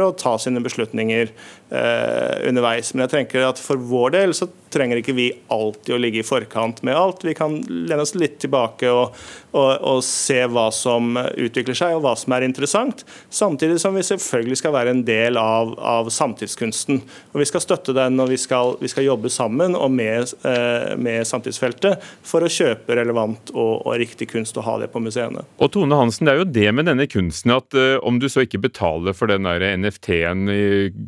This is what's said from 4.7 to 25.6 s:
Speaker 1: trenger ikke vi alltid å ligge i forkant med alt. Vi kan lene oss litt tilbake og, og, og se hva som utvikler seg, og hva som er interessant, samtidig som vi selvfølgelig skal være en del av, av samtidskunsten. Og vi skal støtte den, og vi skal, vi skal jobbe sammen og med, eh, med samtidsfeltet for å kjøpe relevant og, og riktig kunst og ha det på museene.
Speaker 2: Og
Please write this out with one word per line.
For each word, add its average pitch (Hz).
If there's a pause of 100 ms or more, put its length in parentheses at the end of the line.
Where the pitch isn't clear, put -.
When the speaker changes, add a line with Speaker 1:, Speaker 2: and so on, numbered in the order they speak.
Speaker 1:
trenger 123
ikke 127
vi 123 (200)
alltid 110
å 123
ligge 113
i 110
forkant 113
med 127
alt. 185
Vi 160
kan 156
lene 165
oss 147
litt 160
tilbake 127
og, 123 (360)
og, 135
og 131
se 127
hva 113
som 120
utvikler 123
seg, 170
og 156
hva 123
som 127
er 127
interessant, 143 (280)
samtidig 165
som 190
vi 185
selvfølgelig 127
skal 156
være 123
en 127
del 117
av, 113
av 117
samtidskunsten. 120 (300)
Og 147
vi 143
skal 170
støtte -
den, 131
og 131
vi 131
skal, 123
vi 127
skal 135
jobbe 123
sammen 143
og 139
med, 117 (160)
eh, 120
med 117
samtidsfeltet 127 (160)
for 165
å 165
kjøpe 120
relevant 113
og, 113
og 120
riktig 113
kunst 113
og 110
ha 110
det 107
på 120
museene. 117 (180)
Speaker 2:
Og 135